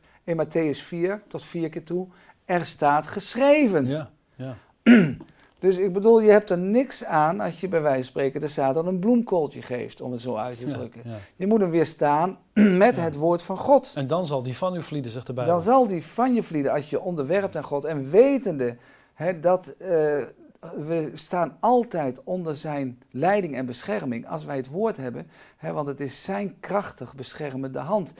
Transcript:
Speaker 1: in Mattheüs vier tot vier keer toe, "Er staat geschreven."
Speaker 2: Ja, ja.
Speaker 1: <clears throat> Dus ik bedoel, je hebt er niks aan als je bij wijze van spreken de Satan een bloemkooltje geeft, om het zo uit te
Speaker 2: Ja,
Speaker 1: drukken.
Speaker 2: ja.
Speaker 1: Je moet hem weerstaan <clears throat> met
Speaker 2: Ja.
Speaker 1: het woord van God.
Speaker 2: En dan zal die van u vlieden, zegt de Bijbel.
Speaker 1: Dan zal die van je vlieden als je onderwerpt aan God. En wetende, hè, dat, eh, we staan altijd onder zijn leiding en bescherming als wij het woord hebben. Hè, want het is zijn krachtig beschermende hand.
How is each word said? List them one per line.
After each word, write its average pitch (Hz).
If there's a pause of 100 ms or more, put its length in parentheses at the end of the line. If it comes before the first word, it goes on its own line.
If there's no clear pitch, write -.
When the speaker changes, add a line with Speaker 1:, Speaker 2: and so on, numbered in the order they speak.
(240)
Speaker 1:
in 165
Mattheüs 156
vier 180
tot -
vier 165
keer 156
toe, 180 (380)
"Er 175
staat 147
geschreven." 240
Speaker 2:
Ja, 143 (240)
ja. 127 (280)
Speaker 1:
<clears throat> 190 (440)
Dus 185
ik 185
bedoel, 220
je 214
hebt 208
er 180
niks 208
aan 165
als 180
je 190
bij 175
wijze 143
van 127
spreken 139
de 151
Satan 147
een 185
bloemkooltje 190
geeft, 117
om 131
het 120
zo 120
uit 113
te 123
Speaker 2:
Ja, 147
Speaker 1:
drukken. 123
Speaker 2:
ja. 117 (180)
Speaker 1:
Je 190
moet 214
hem 180
weerstaan 160 (160)
<clears throat> -
met 208
Speaker 2:
Ja. 175
Speaker 1:
het 165
woord 170
van 190
God. 262
Speaker 2:
En 139
dan 165
zal 139
die 123
van 185
u 160
vlieden, 135
zegt 120
de 135
Bijbel. 127
Speaker 1:
Dan 170
zal 247
die 175
van 254
je 220
vlieden 143
als 139
je 139
onderwerpt 180
aan 151
God. 143
En 143
wetende, 185 (360)
hè, 170
dat, 180
eh, 139 (1000)
we 160
staan 170
altijd 208
onder 175
zijn 139 (100)
leiding 170
en 127
bescherming 127
als 156
wij 147
het 131
woord 202
hebben. 131 (300)
Hè, 165
want 151
het 139
is 139
zijn 196
krachtig 185
beschermende 135
hand. 170